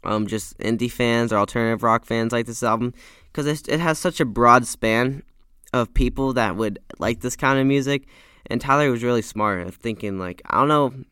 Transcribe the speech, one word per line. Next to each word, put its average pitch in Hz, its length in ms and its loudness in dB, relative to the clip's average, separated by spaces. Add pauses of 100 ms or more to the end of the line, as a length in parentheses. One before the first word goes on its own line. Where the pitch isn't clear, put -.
um, 107 220 -2
just 107 320 -8
indie 113 320 -2
fans 117 420 0
or 110 40 2
alternative 113 460 0
rock 113 220 2
fans 113 280 -2
like 117 140 -2
this 117 160 -8
album, 117 320 -2 (380)
'cause 143 140 -4
it, 147 220 -4
it 151 120 0
has 160 180 0
such 175 220 -2
a 156 40 4
broad 120 420 6
span 123 560 -2 (500)
of 120 200 0
people 135 400 0
that 107 240 0
would 104 220 -2 (200)
like 113 220 -2
this 123 160 -6
kind 135 220 2
of 135 80 2
music. 139 400 0 (400)
And 113 140 -4
Tyler 143 300 2
was 117 120 -2
really 120 180 2
smart 104 460 -2
of 95 80 -12
thinking, 104 440 -6
like, 92 280 -8
I - 120 0
don't 139 100 4
know 143 260 2 (180)